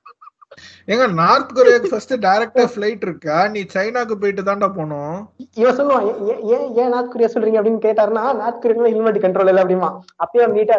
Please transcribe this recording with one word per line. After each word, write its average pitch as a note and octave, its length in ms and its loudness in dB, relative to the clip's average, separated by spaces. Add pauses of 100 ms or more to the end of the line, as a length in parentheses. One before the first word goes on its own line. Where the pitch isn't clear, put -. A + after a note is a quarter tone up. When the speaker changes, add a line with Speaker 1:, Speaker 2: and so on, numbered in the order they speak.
(880)
Speaker 1:
ஏங்க, G#3 280 0
நார்த் A3+ 400 2
கொரியாக்கு A#3+ 360 4
ஃபர்ஸ்ட் A3+ 240 -4
டைரக்டா A3+ 500 2
ஃபிளைட் G#3 380 -4
இருக்கா? E3 460 -2
நீ G#3+ 120 -8
சைனாக்கு A3 540 -4
போயிட்டு G3 280 -4
தான்டா G3 260 0
போகணும். D#3+ 600 -8 (240)
Speaker 2:
இவன் B3+ 240 2
சொல்லுவான், C4+ 300 0
"ஏ-, G#3 220 -4
ஏ-, A#3+ 140 -4
ஏன், B3+ 300 -2
ஏன் A#3+ 160 0
நார்த் B3 240 -2
கொரியா A3+ 220 0
சொல்றீங்க?" A3 240 2
அப்படின்னு A3 260 0
கேட்டாருன்னா, A3 400 2 (120)
"நார்த் A#3 280 -6
கொரியால A#3 280 2
ஹெல்மெட் G#3+ 320 0
கண்ட்ரோல் F#3+ 240 2
இல்ல" F#3+ 160 4
அப்படிமா. F3+ 260 0 (260)
அப்பயே A#3+ 280 0
அவன் G#3 120 0
நீட்டா, G#3+ 220 2